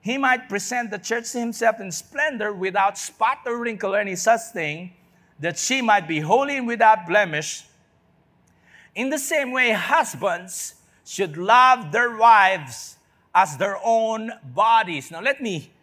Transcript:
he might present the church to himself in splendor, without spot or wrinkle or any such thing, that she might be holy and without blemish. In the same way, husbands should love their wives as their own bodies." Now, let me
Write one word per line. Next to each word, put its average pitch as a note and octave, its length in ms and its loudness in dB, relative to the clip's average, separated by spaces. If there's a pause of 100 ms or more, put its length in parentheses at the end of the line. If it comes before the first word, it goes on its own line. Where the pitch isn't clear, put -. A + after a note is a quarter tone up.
he B3 180 -4
might B3+ 280 0
present G#3+ 440 -6
the G3+ 80 -8
church A#3 320 -6
to A#3+ 80 -6
himself A#3 400 0
in F#3+ 120 -10
splendor, B3 600 -4
without F#3+ 420 0
spot - 520 -4
or A#3+ 100 -4
wrinkle G#3+ 380 -4
or G#3 40 2
any G3 160 -4
such A3+ 260 2 (120)
thing, E3 400 -8 (460)
that D#3+ 180 -6
she C4 240 -2
might G3+ 260 2
be D#3 120 -2
holy C4 380 0
and B3 100 -6
without A3 400 4
blemish. D#3+ 580 0 (1300)
In B3+ 160 -4
the D4+ 80 -2
same C#4 340 -4
way, B3+ 200 0
husbands F#3 1040 -2 (280)
should E3+ 340 -6
love A#3 540 4
their A#3 260 0
wives F#3+ 800 4 (360)
as F3 240 2
their F#3+ 260 -2
own A3+ 480 0 (120)
bodies." F3+ 680 0
Now, E3 120 -12
let C4+ 200 -2
me F#3 300 -6 (120)